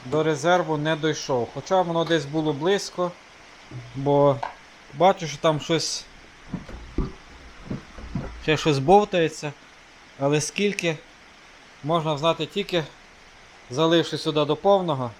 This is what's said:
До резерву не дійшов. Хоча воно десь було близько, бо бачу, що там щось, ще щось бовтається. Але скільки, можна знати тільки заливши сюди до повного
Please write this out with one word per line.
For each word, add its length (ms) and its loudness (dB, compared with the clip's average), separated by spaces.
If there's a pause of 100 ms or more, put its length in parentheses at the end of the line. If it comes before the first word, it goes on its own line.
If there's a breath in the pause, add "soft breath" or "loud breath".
До 180 -2
резерву 540 2
не 200 0
дійшов. 580 -2
Хоча 280 0
воно 220 0
десь 200 0
було 280 -2
близько, 600 -2 (800)
бо 420 4 (580)
бачу, 320 2
що 120 -10
там 220 2
щось, 440 -2 (2500)
ще 140 2
щось 220 2
бовтається. 760 2 (680)
Але 200 2
скільки, 560 -2 (880)
можна 340 0
знати 280 0
тільки 380 -2 (840)
заливши 480 2
сюди 260 0
до 120 0
повного 640 2